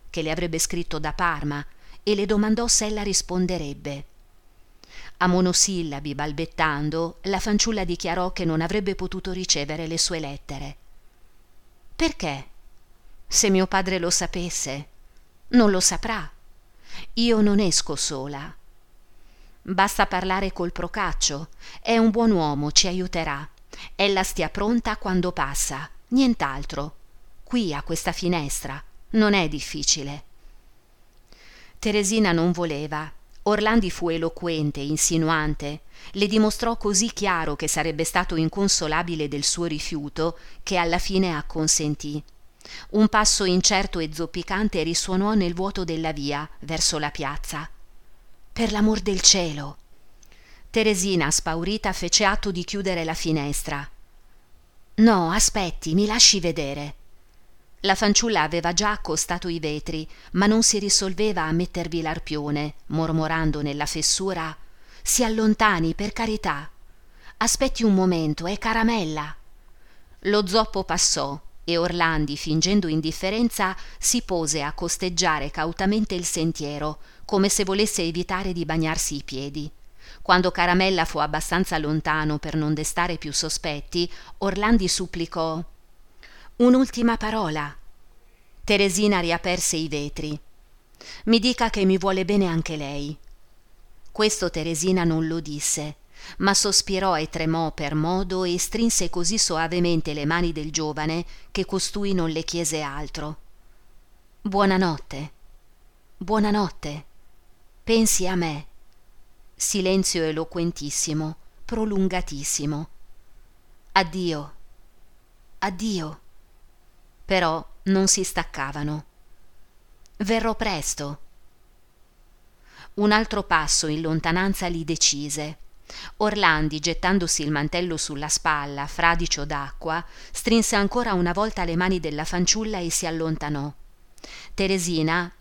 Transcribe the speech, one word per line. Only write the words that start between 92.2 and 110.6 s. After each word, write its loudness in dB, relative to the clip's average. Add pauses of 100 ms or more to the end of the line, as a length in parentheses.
bene 4
anche -2
lei." -6 (920)
Questo 2
Teresina 2
non 2
lo -2
disse, -4 (420)
ma 2
sospirò 2
e -2
tremò 0
per -4
modo 0
e 0
strinse 0
così 0
soavemente 0
le -4
mani 0
del -6
giovane -2 (240)
che -2
costui -2
non 2
le -2
chiese -2
altro. -8 (1040)
"Buonanotte. 0 (840)
Buonanotte. 0 (800)
Pensi 4
a 0
me." -2 (880)
Silenzio 2
eloquentissimo, -2 (280)